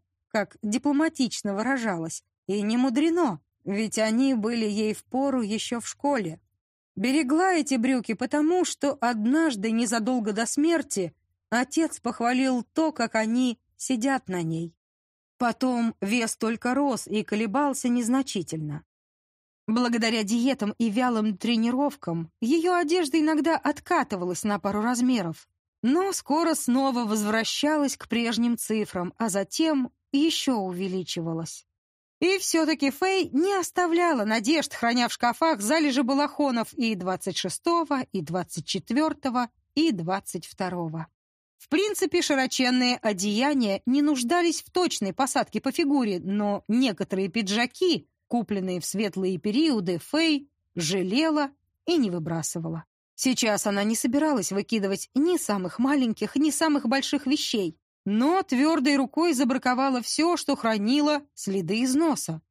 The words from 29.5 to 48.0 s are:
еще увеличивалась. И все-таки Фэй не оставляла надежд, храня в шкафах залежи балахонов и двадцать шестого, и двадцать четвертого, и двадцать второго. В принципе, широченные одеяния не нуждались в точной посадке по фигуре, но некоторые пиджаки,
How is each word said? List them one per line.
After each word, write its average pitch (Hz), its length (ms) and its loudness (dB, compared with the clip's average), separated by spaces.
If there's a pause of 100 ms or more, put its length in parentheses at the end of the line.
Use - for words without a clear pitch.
еще 277 440 2
увеличивалась. 180 1120 -4 (540)
И 370 180 2
все-таки 320 520 0
Фэй 381 420 0
не 359 220 2
оставляла 339 720 0
надежд, 226 500 0
храня 240 340 2
в - 40 -10
шкафах 277 500 2
залежи 294 400 2
балахонов 277 720 0
и 226 200 0
двадцать 185 440 -4
шестого, 294 640 0 (100)
и 196 80 -2
двадцать 170 460 -6
четвертого, 247 800 -2 (260)
и 311 180 2
двадцать 180 540 -6
второго. 170 600 -6 (500)
В - 120 -20
принципе, 370 520 0
широченные 254 760 2
одеяния 208 880 0
не 269 160 4
нуждались 302 600 2
в - 80 -20
точной 311 440 0
посадке 254 460 0
по 269 100 -4
фигуре, 254 500 0
но 202 480 -2
некоторые 202 600 0
пиджаки, 233 800 0 (220)